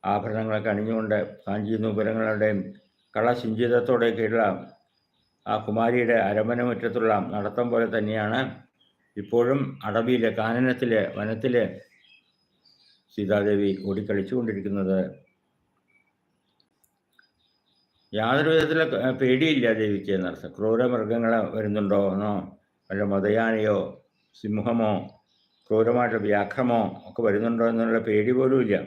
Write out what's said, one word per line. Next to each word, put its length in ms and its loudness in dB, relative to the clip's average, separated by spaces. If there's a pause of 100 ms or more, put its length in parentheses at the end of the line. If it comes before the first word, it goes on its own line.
ആഭരണങ്ങളൊക്കെ 640 -2
അണിഞ്ഞുകൊണ്ട് 760 -2
കാഞ്ചി 300 -4
നൂപുരങ്ങളുടെയും 960 -2 (400)
കളസിഞ്ചിതത്തോടെയൊക്കെയുള്ള 1300 2 (1040)
ആ 100 -2
കുമാരിയുടെ 580 2
അരമന 480 0
മുറ്റത്തുള്ള 560 0
നടത്തം 520 -2
പോലെ 280 0
തന്നെയാണ് 420 -2 (760)
ഇപ്പോഴും 680 0
അടവിയിലെ, 460 2
കാനനത്തിലെ, 840 0
വനത്തിലെ 640 -2 (1300)
സീതാദേവി 560 2 (140)
ഓടിക്കളിച്ചുകൊണ്ടിരിക്കുന്നത്. 1120 -2 (3250)
യാതൊരു 380 2
വിധത്തിലുള്ള, 580 2
ഏ, 40 2
പേടിയില്ല 600 2
ദേവിക്ക് 400 0
എന്നർത്ഥം. 460 -4
ക്രൂരമൃഗങ്ങൾ 760 0 (180)
വരുന്നുണ്ടോ 600 0
എന്നോ, 200 -2 (580)
വല്ല 120 -4
മതയാനയോ 720 2 (600)
സിംഹമോ 560 0 (800)
ക്രൂരമായിട്ടുള്ള 520 0
വ്യാഘ്രമോ 840 0
ഒക്കെ 180 -8
വരുന്നുണ്ടോ 460 0
എന്നുള്ള 300 0
പേടി 340 0
പോലും 280 2
ഇല്ല. 160 2 (100)